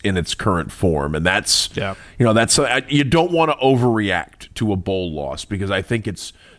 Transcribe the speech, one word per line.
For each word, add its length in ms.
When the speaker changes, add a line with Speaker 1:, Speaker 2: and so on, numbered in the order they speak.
Speaker 1:
in 120
its 200
current 360
form. 440
And 100
that's, 480
Speaker 2:
Yeah. 220
Speaker 1:
you 60
know, 80
that's, 260
uh, 280
you 160
don't 280
wanna 240
overreact 1000
to 180
a 40
bowl 360
loss 340
because 260
I 100
think 260
it's, 240